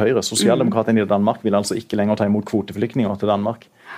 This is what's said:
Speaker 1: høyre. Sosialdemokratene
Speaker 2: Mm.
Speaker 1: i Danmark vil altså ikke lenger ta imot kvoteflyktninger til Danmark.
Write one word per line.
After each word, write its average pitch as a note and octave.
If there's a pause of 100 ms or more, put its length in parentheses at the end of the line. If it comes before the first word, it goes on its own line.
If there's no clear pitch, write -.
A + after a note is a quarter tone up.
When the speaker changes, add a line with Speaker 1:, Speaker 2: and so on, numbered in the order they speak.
Speaker 1:
høyre. A2
Sosialdemokratene A2+
Speaker 2:
Mm. G#2
Speaker 1:
i G2
Danmark G#2
vil G2+
altså G2+
ikke -
lenger G#2
ta G#2
imot G#2
kvoteflyktninger G#2+
til G#2
Danmark. G#2 (300)